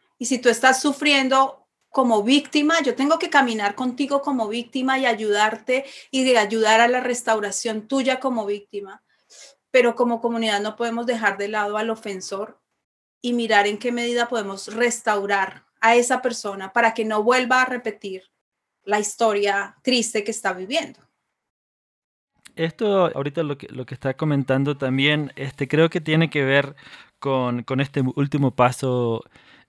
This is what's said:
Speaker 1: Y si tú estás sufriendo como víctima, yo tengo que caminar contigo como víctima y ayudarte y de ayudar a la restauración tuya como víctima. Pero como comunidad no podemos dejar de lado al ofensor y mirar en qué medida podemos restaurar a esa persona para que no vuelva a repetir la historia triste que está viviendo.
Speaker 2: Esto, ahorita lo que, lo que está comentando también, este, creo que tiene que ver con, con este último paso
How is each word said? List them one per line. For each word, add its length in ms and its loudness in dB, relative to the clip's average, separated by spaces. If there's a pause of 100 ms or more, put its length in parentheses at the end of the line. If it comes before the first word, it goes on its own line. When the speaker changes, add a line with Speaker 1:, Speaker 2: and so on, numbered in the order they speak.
(200)
Speaker 1:
Y 60 -8
si 140 -2
tú 100 2
estás 320 4
sufriendo 880 2 (220)
como 320 2
víctima, 600 2
yo 120 0
tengo 240 0
que 100 -4
caminar 460 2
contigo 480 -2
como 260 -2
víctima 500 -2
y 60 -2
ayudarte 800 0 (260)
y 140 0
de 140 6
ayudar 420 4
a 80 6
la 120 0
restauración 880 -4
tuya 300 0
como 280 -4
víctima. 560 -10 (680)
Pero 240 4
como 280 0
comunidad 400 0
no 140 -6
podemos 280 -4
dejar 320 -2
de 120 -4
lado 280 -2
al 140 -2
ofensor 680 -8 (640)
y 140 -2
mirar 320 4
en 100 -2
qué 160 -4
medida 360 -2
podemos 440 -6
restaurar 920 -2 (160)
a 120 6
esa 280 2
persona 500 -6
para 220 2
que 100 -4
no 180 -2
vuelva 380 2
a 60 2
repetir 560 -8 (600)
la 160 -2
historia 840 -2
triste 420 0
que 60 -6
está 240 -4
viviendo. 460 -6 (1500)
Speaker 2:
Esto, 600 0
ahorita 280 -4
lo 160 -4
que, 100 -16
lo 160 -12
que 80 -14
está 220 -4
comentando 640 0
también, 580 0
este, 320 -6
creo 220 4
que 100 -4
tiene 300 2
que 120 0
ver 320 2 (440)
con, 460 -2
con 160 -2
este 200 -2
último 520 0
paso 720 0 (460)